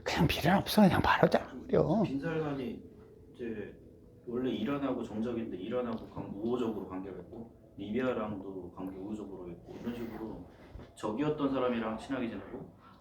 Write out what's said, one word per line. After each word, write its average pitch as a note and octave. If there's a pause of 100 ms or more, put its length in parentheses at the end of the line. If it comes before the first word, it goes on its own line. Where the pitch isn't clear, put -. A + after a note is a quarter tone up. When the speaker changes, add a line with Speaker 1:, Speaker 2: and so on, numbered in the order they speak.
Speaker 1:
그냥 -
미련 F#3
없어. -
그냥 F3
바로 -
잘라버려. -
Speaker 2:
빈살만이 C#3+ (540)
이제 A2 (500)
원래 B2
이란하고 B2
정적인데 A2
이란하고 A#2
관-, -
우호적으로 A2
관계가 F#2
있고 A2+ (260)
리비아랑도 G#2
관계 F#2
우호적으로 G2
있고 -
이런 A#2
식으로 G#2+ (500)
적이었던 C3+
사람이랑 A#2
친하게 A#2+
지내고 - (360)